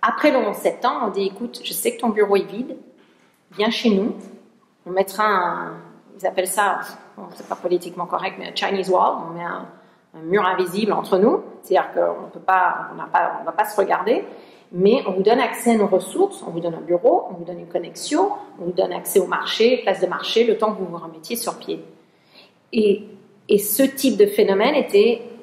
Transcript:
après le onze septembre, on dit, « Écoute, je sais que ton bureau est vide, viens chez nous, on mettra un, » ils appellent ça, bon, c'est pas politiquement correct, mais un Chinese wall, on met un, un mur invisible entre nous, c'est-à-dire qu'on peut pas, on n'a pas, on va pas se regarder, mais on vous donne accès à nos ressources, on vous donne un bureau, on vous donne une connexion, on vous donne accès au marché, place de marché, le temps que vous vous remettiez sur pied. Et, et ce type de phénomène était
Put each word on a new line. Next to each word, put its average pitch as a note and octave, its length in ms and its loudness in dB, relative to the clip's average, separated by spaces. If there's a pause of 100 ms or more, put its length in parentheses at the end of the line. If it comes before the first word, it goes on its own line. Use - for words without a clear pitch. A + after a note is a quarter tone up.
après A#3 280 4
le C4 80 2
onze G#3 200 0
septembre, B3+ 500 0
on - 20 -2
dit, « G3 240 -2
Écoute, A#3 300 -12
je - 100 -8
sais - 220 -2
que - 60 -10
ton B3 80 2
bureau G3+ 260 4
est F3+ 120 2
vide, G3+ 300 -10 (800)
viens G#3+ 140 2
chez A#3 180 0
nous, G#3 240 2 (720)
on F3 60 -10
mettra G3 320 0
un, » F3 540 0 (420)
ils F#3 80 -2
appellent F#3 200 -2
ça, G3+ 340 0 (360)
bon, - 60 -14 (100)
c'est - 140 -18
pas - 80 -6
politiquement F3+ 500 -2
correct, F#3 320 -4
mais F#3 120 -12
un - 60 -10
Chinese F#3+ 340 -2
wall, F#3+ 240 4 (140)
on E3 60 -12
met E3+ 100 -10
un, F#3 220 -8 (500)
un D#3+ 60 -18
mur F#3 240 0
invisible F#3 460 0
entre F3 260 0
nous, B3 240 4 (220)
c'est-à-dire F3 300 0
qu'on E3+ 360 -2
peut F3 100 -16
pas, F3+ 520 2
on - 40 -14
n'a D#3+ 100 -10
pas, E3+ 360 0
on - 40 -8
va E3 80 -6
pas - 120 0
se - 140 -8
regarder, G#3 460 0 (460)
mais G3+ 360 4
on F#3+ 60 -2
vous F#3+ 100 0
donne A3+ 160 4
accès A#3+ 320 0
à A3+ 60 4
nos G3+ 100 4
ressources, - 580 0
on F3+ 60 -10
vous E3+ 80 -6
donne E3+ 160 -4
un D#3+ 60 -12
bureau, F3 500 0
on F#3 40 -12
vous E3+ 100 -12
donne F3 140 -12
une E3+ 100 -16
connexion, D4 600 -2 (280)
on F3 60 -8
vous F3+ 80 -4
donne F3+ 180 0
accès F3 280 0
au F3+ 60 0
marché, A3 520 0
place F#3 240 -2
de F#3 60 0
marché, F3 360 0
le A3+ 140 2
temps G#3+ 160 0
que F#3+ 60 -10
vous F#3 80 -6
vous E3+ 100 -10
remettiez E3 400 -12
sur F3+ 180 -6
pied. - 280 -10 (920)
Et, G#3 340 2 (400)
et G#3 120 6
ce - 240 0
type C4+ 340 0
de G3+ 80 10
phénomène G3+ 500 4
était A3+ 460 4 (220)